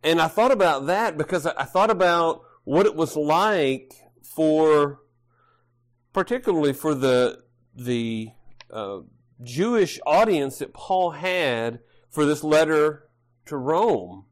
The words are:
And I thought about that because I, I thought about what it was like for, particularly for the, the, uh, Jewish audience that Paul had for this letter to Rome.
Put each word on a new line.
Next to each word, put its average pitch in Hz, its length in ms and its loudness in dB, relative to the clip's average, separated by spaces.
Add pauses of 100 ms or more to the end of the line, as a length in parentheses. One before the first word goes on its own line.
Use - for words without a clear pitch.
And 170 200 2
I 160 60 0
thought 233 240 2
about 160 340 2
that 185 320 -2
because 156 260 -4
I, 160 140 -2
I 135 60 -4
thought 202 260 0
about 170 520 2 (200)
what 165 240 2
it - 80 0
was 156 200 -2
like 151 760 0 (300)
for, 156 800 2 (1120)
particularly 190 580 0
for 151 220 -2
the, 127 480 0 (320)
the, 117 560 -6 (400)
uh, 98 300 -10 (420)
Jewish 180 640 -2
audience 156 520 0
that - 140 -10
Paul 185 380 -2
had 147 680 -4 (280)
for 151 160 -2
this 151 180 -2
letter 151 680 2 (360)
to 147 120 -10
Rome. 131 720 -2